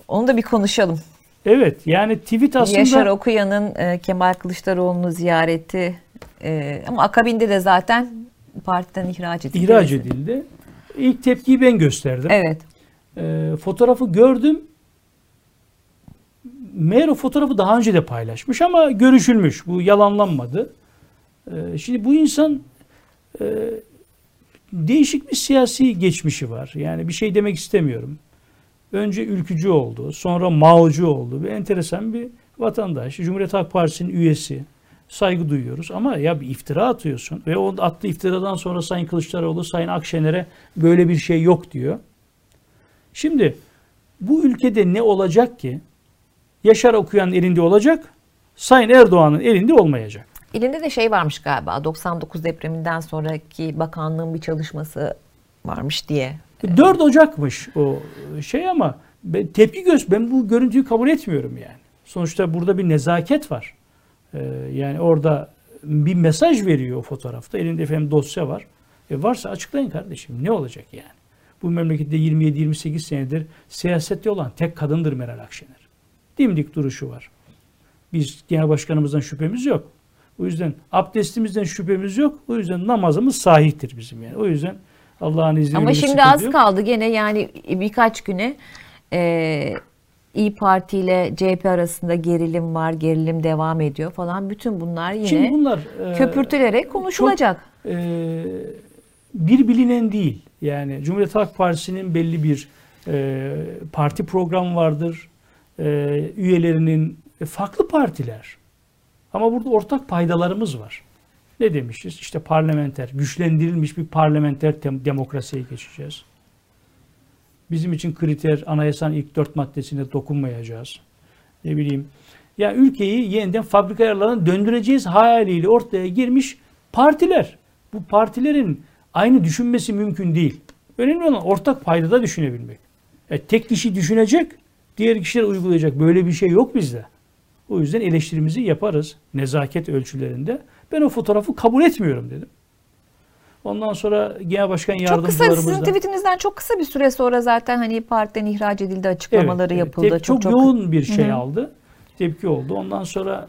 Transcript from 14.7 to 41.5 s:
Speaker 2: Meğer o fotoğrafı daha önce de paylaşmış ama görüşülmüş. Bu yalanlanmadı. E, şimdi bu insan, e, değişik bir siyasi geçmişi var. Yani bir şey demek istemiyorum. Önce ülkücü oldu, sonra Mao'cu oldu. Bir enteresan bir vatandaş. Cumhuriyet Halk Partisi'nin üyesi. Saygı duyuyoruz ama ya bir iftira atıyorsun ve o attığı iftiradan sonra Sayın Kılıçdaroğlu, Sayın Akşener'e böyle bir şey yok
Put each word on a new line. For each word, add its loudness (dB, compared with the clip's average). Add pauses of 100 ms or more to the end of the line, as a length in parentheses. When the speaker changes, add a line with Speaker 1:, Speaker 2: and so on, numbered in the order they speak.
Speaker 2:
Meğer 4
o 2
fotoğrafı -2
daha 4
önce 2
de 4
paylaşmış -6
ama 4
görüşülmüş. 4
Bu -2
yalanlanmadı. 2 (720)
E, -10
şimdi -4
bu 4
insan, 2 (800)
e, -4 (1000)
değişik 2
bir -4
siyasi 2
geçmişi 0
var. -12
Yani -6
bir -4
şey -2
demek 0
istemiyorum. -2 (760)
Önce -4
ülkücü -4
oldu, 0
sonra -2
Mao'cu 6
oldu. -2
Bir -4
enteresan -4
bir -10 (300)
vatandaş. -6
Cumhuriyet -4
Halk -2
Partisi'nin -2
üyesi. 0 (440)
Saygı -2
duyuyoruz -6
ama -4
ya -2
bir -12
iftira -2
atıyorsun -6
ve -2
o -2
attığı -2
iftiradan -4
sonra -6
Sayın -6
Kılıçdaroğlu, -4
Sayın -6
Akşener'e -2 (300)
böyle 4
bir 2
şey 0
yok 2